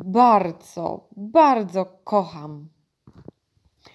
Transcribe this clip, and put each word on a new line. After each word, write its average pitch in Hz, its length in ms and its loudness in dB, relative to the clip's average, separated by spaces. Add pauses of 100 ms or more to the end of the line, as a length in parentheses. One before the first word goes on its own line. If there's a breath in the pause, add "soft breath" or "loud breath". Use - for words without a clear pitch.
bardzo, 185 1120 0
bardzo 208 720 0 (180)
kocham. 156 640 -6 (1300 loud breath)